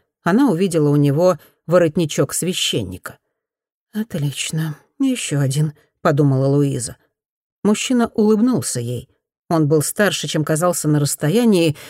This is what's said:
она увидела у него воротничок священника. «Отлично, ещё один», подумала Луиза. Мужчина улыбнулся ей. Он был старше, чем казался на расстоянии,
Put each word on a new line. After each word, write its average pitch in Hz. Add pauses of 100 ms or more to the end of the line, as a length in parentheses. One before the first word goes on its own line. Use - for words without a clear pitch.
(220)
она 226
увидела 165
у 143
него 147 (280)
воротничок 165
священника. 117 (760)
«Отлично, 156 (220)
ещё 247
один», 143 (300)
подумала 139
Луиза. 139 (680)
Мужчина 226
улыбнулся 214
ей. 123 (400)
Он 160
был 151
старше, 185
чем 151
казался 160
на 151
расстоянии, 165 (140)